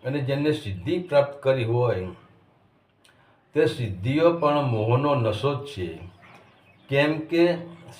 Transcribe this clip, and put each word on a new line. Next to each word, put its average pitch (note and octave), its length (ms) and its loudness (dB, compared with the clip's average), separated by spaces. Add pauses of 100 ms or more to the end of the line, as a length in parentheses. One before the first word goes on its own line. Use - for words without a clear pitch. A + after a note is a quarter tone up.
અને C3+ 140 -4
જેને C#3+ 340 0
સિદ્ધિ G#2 460 -4
પ્રાપ્ત C#3+ 440 0
કરી C3 220 2
હોય, A2+ 440 0 (1500)
તે D#3 120 4
સિદ્ધિઓ C3 680 2
પણ D3 280 2
મોહનો B2+ 540 2
નશો A#2+ 400 0
જ A#2 120 -8
છે. E2 320 -8 (880)
કેમ D3 300 2
કે E3+ 380 2 (440)